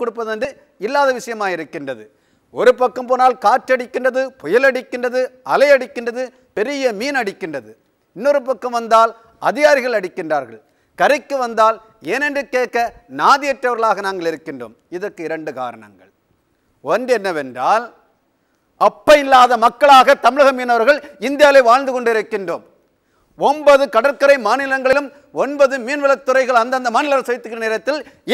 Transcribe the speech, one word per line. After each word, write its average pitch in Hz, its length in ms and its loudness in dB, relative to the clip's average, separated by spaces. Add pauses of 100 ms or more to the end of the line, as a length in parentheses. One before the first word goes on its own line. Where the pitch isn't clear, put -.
கொடுப்பது 233 340 -8
என்று 240 140 -6 (380)
இல்லாத 277 220 0 (100)
விஷயமாக 208 380 -8
இருக்கின்றது. 139 480 -12 (500)
ஒரு 214 260 4
பக்கம் 247 300 -4
போனால் 254 340 2
காற்றடிக்கின்றது, 254 800 0 (180)
புயல் 226 280 0
அடிக்கின்றது, 247 520 -4 (320)
அலை 262 220 4
அடிக்கின்றது, 240 480 -4 (360)
பெரிய 262 420 -2
மீன் 277 200 -4
அடிக்கின்றது. 160 500 -10 (460)
இன்னொரு 277 320 0
பக்கம் 247 300 -6
வந்தால் 226 340 2 (360)
அதிகாரிகள் 254 500 2
அடிக்கின்றார்கள். 151 600 -8 (380)
கரைக்கு 269 460 0
வந்தால் 220 340 0 (360)
ஏனென்று 277 280 -4 (140)
கேட்க 240 280 -2 (360)
நாதியற்றவர்களாக 240 880 0
நாங்கள் 180 240 -6
இருக்கின்றோம். 131 420 -14 (240)
இதற்கு 190 300 -12
இரண்டு 156 320 -10
காரணங்கள். 104 500 -14 (760)
ஒன்று 233 360 0
என்னவென்றால், 160 640 -4 (960)
அப்ப 208 420 4
இல்லாத 254 420 4
மக்களாக 262 640 6
தமிழக 269 320 4
மீனவர்கள் 247 420 2 (280)
இந்தியாவிலே 277 420 6
வாழ்ந்து 262 240 2
கொண்டிருக்கின்றோம். 214 720 -4 (720)
ஒன்பது 277 460 4 (100)
கடற்கரை 277 400 2 (120)
மாநிலங்களிலும் 269 600 -2 (360)
ஒன்பது 277 320 0 (100)
மீன்வளத்துறைகள் 262 760 0
அந்தந்த 254 340 -4
மாநில 285 220 0
அரசு 247 160 -4
வைத்துக்கிற 233 300 -10
நேரத்தில் 220 380 -4 (340)